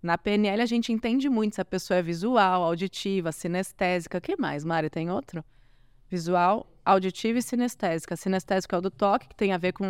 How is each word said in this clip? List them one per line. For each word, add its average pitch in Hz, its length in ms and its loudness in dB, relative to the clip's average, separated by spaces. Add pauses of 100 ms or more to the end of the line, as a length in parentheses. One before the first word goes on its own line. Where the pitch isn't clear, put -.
Na 170 160 0
P 202 140 -2
N 208 160 4
L 202 160 2
a 247 40 2
gente 233 260 0
entende 240 360 0
muito 220 280 0
se - 40 -6
a 185 40 0
pessoa 185 340 0
é 180 40 2
visual, 185 600 2
auditiva, 170 720 -2
sinestésica. 180 840 -2
O - 20 -4
que 381 160 -4
mais, 147 280 -4
Mari? 165 240 0
Tem 165 220 -4
outro? 180 340 -6 (640)
Visual, 180 580 2 (180)
auditiva 190 560 2
e - 20 -2
sinestésica. 214 720 -2
Sinestésico 190 640 -2
é - 20 2
o - 20 0
do 185 120 -4
toque, 202 360 0
que - 60 -20
tem 196 180 0
a 185 60 0
ver 180 140 0
com 196 180 -4